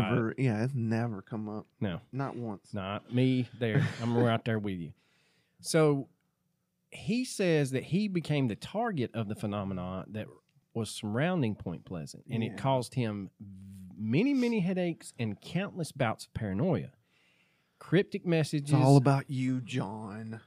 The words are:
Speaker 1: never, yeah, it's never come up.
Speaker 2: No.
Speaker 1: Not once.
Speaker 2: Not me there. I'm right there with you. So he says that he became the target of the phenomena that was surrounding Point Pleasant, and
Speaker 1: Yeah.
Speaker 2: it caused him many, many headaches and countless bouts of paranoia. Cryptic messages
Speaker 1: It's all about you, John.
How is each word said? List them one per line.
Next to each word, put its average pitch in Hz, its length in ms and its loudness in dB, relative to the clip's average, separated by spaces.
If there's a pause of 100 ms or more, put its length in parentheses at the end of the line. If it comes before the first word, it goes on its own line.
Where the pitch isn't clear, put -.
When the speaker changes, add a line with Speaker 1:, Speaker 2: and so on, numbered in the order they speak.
(120)
Speaker 1:
never, 117 260 2
yeah, 117 260 2
it's 135 100 -2
never 113 480 -2
come 107 280 -8
up. 107 160 -8 (160)
Speaker 2:
No. 90 180 -2 (140)
Speaker 1:
Not 135 240 -6
once. 113 360 -10
Speaker 2:
Not 101 400 -6
me 127 360 4 (100)
there. 110 260 2 (160)
I'm 117 160 0
right 117 280 4
there 113 140 0
with 101 180 -4
you. 80 160 -8 (680)
So 151 480 4 (840)
he 240 360 -2
says 160 460 2
that 131 140 0
he 208 220 0
became 151 400 0
the 101 80 -2
target 190 600 -2
of 110 120 -2
the 104 80 -4
phenomena 95 760 -4
that 107 180 -8 (480)
was 110 160 -2
surrounding 120 640 0
Point - 300 -8
Pleasant, 78 440 -12
and 113 140 -2
Speaker 1:
Yeah. 113 80 -4
Speaker 2:
it - 60 -12
caused 135 380 0
him 104 340 -2 (680)
many, 143 360 2
many 240 280 2
headaches 175 580 -2
and 110 220 -4
countless 175 500 -6
bouts 120 340 -2
of - 100 -14
paranoia. 104 560 0 (880)
Cryptic - 480 0
messages 151 440 2
Speaker 1:
It's 143 80 8
all 135 180 10
about 135 320 4
you, 131 320 0
John. 110 840 -6